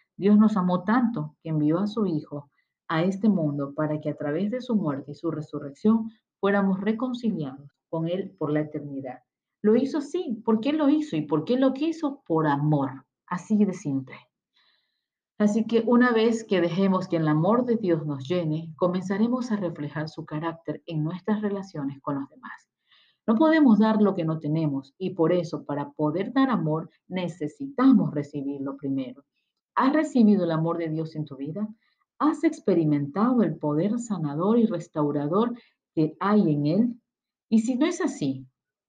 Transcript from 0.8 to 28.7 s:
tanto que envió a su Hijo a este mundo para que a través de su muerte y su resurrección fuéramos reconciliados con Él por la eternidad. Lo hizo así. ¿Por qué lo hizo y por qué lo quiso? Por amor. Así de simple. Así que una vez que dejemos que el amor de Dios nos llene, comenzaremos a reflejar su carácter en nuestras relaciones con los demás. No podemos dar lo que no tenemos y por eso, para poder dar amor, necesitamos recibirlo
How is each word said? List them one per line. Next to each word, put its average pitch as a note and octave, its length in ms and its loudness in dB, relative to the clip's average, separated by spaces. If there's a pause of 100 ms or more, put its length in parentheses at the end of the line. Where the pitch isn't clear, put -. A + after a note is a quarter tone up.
tanto G#3+ 580 0
que - 60 -14
envió D#3 320 2
a G#3 80 0
su G#3 180 -2
Hijo D3 460 -6 (380)
a E3 140 0
este G3 260 2
mundo C#3+ 440 0
para D3+ 280 -2
que D3+ 80 -4
a D3 80 -6
través D#3+ 340 -2
de B3+ 80 -6
su B3 160 -2
muerte D3 380 -4
y - 20 -14
su E3 160 -4
resurrección D3+ 800 -2 (300)
fuéramos G3 400 2
reconciliados F#3+ 920 -4 (180)
con E3 200 -4
Él F#3+ 280 -6
por D3 140 -4
la D3+ 80 2
eternidad. C#3+ 600 -8 (440)
Lo G#3+ 140 6
hizo C4+ 220 0
así. D#4+ 440 -6
¿Por A3 160 2
qué C#4 140 -2
lo D4+ 160 2
hizo D4+ 260 0
y D#3 60 0
por D3+ 240 -2
qué B3 120 0
lo C4 160 2
quiso? D4+ 540 -4
Por D#3+ 200 0
amor. C#3+ 580 0 (200)
Así G#3 380 0
de F#3 100 2
simple. C3+ 440 -6 (1200)
Así G#3+ 280 2
que A3+ 220 2
una B3 240 6
vez A3+ 320 2
que F#3+ 160 0
dejemos F3+ 480 2
que - 80 -2
el D#3+ 140 2
amor F#3 360 2
de A#3+ 120 0
Dios E3 280 0
nos C3+ 220 -6
llene, E3 480 -4
comenzaremos G3 760 -2
a G#3 40 0
reflejar D#3 540 -6
su D#3+ 160 -12
carácter D#3+ 600 -8
en D#3 200 -4
nuestras F#3 360 -4
relaciones F#3+ 600 -8
con C#3+ 140 -6
los C#3 140 -8
demás. - 400 -18 (560)
No A3+ 100 2
podemos D4+ 440 6
dar A3 220 4
lo G3 140 4
que F3 100 -2
no D#3+ 140 -2
tenemos D3 580 -2
y F#3 140 -4
por E3 200 2
eso, E3 320 -2
para C#3+ 280 -6
poder E3 420 -4
dar C4 160 2
amor, D#3+ 400 -2 (180)
necesitamos F3 1080 0
recibirlo C#3 600 -6